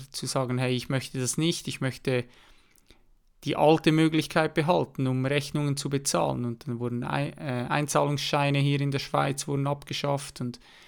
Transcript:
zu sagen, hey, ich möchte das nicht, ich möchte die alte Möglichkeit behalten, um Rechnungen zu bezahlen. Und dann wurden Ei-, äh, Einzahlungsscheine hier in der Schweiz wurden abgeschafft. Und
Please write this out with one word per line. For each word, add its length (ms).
zu 160
sagen, 320
hey, 160
ich 160
möchte 280
das 200
nicht, 300
ich 120
möchte 440
die 120
alte 340
Möglichkeit 640
behalten, 540
um 180
Rechnungen 500
zu 140
bezahlen. 540
Und 240
dann 100
wurden 240
Ei-, 280
äh, 380
Einzahlungsscheine 920
hier 200
in 120
der 80
Schweiz 480
wurden 180
abgeschafft. 720
Und 200